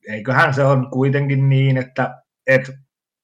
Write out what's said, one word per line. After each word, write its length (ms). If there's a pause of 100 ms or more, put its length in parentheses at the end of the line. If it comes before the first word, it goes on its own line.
eiköhän 460
se 100
on 260
kuitenkin 580
niin, 280
että, 460 (240)
et 240 (540)